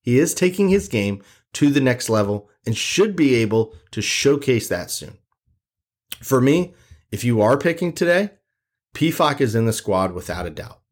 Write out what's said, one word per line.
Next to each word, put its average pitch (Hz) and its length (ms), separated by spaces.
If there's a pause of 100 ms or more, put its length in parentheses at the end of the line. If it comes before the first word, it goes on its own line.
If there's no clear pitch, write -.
he 123 180
is 160 160
taking 185 340
his 190 180
game 101 360 (300)
to 147 180
the 139 100
next 127 280
level 104 400 (180)
and 110 100
should 202 380
be 139 200
able 110 380 (180)
to 110 100
showcase 139 680
that 87 240
soon. - 260 (1040)
For 131 200
me, 165 340 (360)
if 107 120
you 117 180
are 120 160
picking 170 360
today, 185 380 (600)
Pefok 156 480
is 113 140
in 113 100
the 113 80
squad 92 380
without 90 340
a 82 60
doubt. - 300 (100)